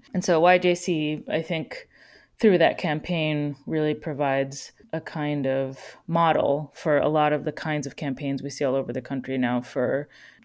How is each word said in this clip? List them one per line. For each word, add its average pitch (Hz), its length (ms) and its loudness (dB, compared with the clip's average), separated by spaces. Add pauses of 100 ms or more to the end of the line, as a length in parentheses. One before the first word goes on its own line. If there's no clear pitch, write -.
(120)
And 180 100 -2
so 170 160 4
Y 180 200 6
J 175 160 2
C, 151 560 -2
I 165 100 0
think, - 480 -8 (500)
through 196 200 6
that 160 180 4
campaign 151 880 -2
really 151 300 0
provides 139 800 -4 (200)
a 160 80 -4
kind 147 460 -4
of 135 320 -2 (280)
model 160 680 2
for 147 240 2
a 147 100 2
lot 151 240 2
of 147 120 -2
the 151 80 -2
kinds 151 340 -4
of 131 100 -10
campaigns 139 460 -4
we 135 80 -8
see 143 160 -4
all 131 80 2
over 135 180 -2
the 127 80 -6
country 131 380 -4
now 123 240 0
for 135 480 -2 (340)